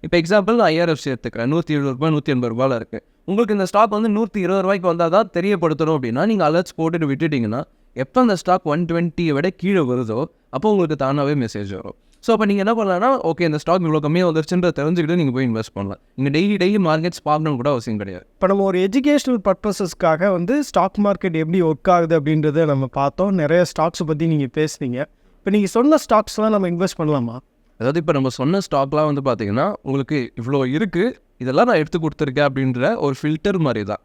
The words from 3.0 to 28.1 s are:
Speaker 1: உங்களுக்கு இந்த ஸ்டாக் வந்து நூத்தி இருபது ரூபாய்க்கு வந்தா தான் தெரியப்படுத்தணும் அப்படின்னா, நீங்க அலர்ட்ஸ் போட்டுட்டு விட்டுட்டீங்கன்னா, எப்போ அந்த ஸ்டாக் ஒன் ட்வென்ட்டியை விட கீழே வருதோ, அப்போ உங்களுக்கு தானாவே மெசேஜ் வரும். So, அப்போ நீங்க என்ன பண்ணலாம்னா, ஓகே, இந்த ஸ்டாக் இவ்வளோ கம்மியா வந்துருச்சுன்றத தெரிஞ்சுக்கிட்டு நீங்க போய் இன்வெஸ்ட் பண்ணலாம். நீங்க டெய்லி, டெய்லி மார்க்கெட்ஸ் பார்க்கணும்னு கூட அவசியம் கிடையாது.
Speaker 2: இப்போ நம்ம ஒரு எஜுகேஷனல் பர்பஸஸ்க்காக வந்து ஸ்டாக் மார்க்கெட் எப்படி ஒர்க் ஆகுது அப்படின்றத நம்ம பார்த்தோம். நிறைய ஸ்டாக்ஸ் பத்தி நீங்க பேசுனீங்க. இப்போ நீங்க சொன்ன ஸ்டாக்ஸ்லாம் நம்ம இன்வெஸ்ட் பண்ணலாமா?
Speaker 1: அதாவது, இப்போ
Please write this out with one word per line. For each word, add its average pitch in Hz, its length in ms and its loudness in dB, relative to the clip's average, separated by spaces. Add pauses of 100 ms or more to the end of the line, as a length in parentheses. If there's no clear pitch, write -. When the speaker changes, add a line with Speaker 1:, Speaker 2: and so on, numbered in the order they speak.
Speaker 1:
உங்களுக்கு 208 300 0
இந்த 196 120 0
ஸ்டாக் 208 240 2
வந்து 214 180 0
நூத்தி 214 280 -2
இருபது 190 260 0
ரூபாய்க்கு 185 260 0
வந்தா 170 200 2
தான் 190 280 2
தெரியப்படுத்தணும் 165 640 0
அப்படின்னா, 127 280 -2
நீங்க 190 240 2
அலர்ட்ஸ் 175 300 -2
போட்டுட்டு 160 320 0
விட்டுட்டீங்கன்னா, 131 520 -2 (280)
எப்போ 135 280 -2
அந்த 226 160 4
ஸ்டாக் 180 300 0
ஒன் 156 180 0
ட்வென்ட்டியை 170 480 -2
விட 143 180 0
கீழே 185 300 0
வருதோ, 123 440 -2 (260)
அப்போ 135 200 0
உங்களுக்கு 156 340 0
தானாவே 143 300 0
மெசேஜ் 107 400 -4
வரும். - 200 -14 (260)
So, 226 140 2
அப்போ 214 120 2
நீங்க 202 200 2
என்ன 226 180 0
பண்ணலாம்னா, 202 400 0
ஓகே, 165 160 -2
இந்த 156 180 0
ஸ்டாக் 180 220 0
இவ்வளோ 156 180 0
கம்மியா 160 300 2
வந்துருச்சுன்றத 170 500 0
தெரிஞ்சுக்கிட்டு 160 360 0
நீங்க 160 160 2
போய் 127 180 0
இன்வெஸ்ட் 110 240 -4
பண்ணலாம். 98 280 -8 (140)
நீங்க 139 240 0
டெய்லி, 170 40 2
டெய்லி 202 420 2
மார்க்கெட்ஸ் 160 380 -2
பார்க்கணும்னு 151 340 0
கூட 123 140 -2
அவசியம் 117 280 -2
கிடையாது. 95 340 -10
Speaker 2:
இப்போ - 140 -2
நம்ம 196 160 2
ஒரு 190 160 0
எஜுகேஷனல் 254 680 2
பர்பஸஸ்க்காக 185 840 0
வந்து 190 340 0
ஸ்டாக் 185 340 0
மார்க்கெட் 196 340 0
எப்படி 160 300 0
ஒர்க் 160 280 0
ஆகுது 170 300 4
அப்படின்றத 156 440 2
நம்ம 139 220 0
பார்த்தோம். 143 480 -2
நிறைய 170 300 4
ஸ்டாக்ஸ் 165 420 -2
பத்தி 160 200 -2
நீங்க 151 280 2
பேசுனீங்க. 147 500 -4 (340)
இப்போ - 120 -4
நீங்க 202 160 2
சொன்ன 269 300 4 (120)
ஸ்டாக்ஸ்லாம் 214 420 2
நம்ம 196 200 0
இன்வெஸ்ட் 175 280 -2
பண்ணலாமா? 135 380 -2 (420)
Speaker 1:
அதாவது, 135 200 0
இப்போ 165 140 -2